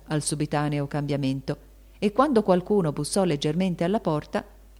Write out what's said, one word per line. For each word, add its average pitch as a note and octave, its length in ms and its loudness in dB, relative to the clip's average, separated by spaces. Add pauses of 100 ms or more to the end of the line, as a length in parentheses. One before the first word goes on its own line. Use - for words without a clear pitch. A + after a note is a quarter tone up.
al D3+ 140 -2
subitaneo D3 640 -2
cambiamento C#3 720 -2 (400)
e G#3 140 0
quando B3+ 320 4
qualcuno F3+ 480 2
bussò D3+ 320 -2
leggermente E3 600 0
alla G3 160 0
porta, - 460 -4 (340)